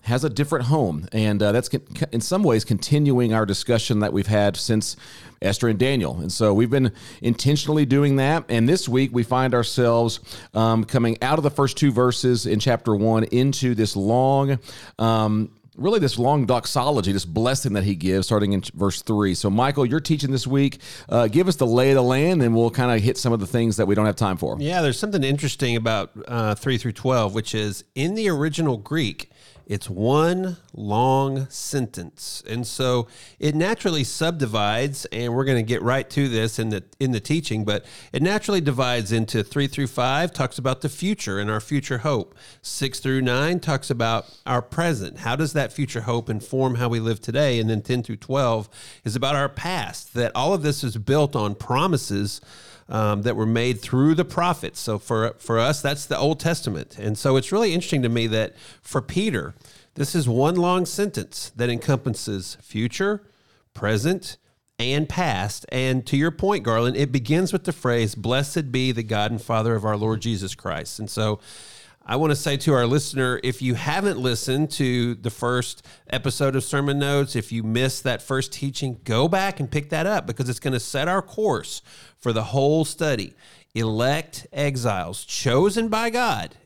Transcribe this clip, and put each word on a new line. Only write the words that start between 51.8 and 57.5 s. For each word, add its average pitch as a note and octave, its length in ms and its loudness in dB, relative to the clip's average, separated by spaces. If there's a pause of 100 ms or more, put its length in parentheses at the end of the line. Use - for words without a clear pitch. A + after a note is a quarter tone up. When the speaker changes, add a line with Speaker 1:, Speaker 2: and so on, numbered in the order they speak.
Speaker 2:
um, G#2 360 0
that A#2 120 0
were A2 120 0
made A#2 340 0
through C#3+ 340 4
the E3+ 120 2
prophets. E3+ 520 -2
So G#2+ 200 -4
for, A2+ 400 -2
for A2+ 200 0
us, C#3+ 220 2
that's C#3+ 240 -4
the - 140 -4
Old D3+ 200 2
Testament. G#2+ 600 -4
And G#2+ 180 -4
so C3+ 200 2
it's B2+ 140 0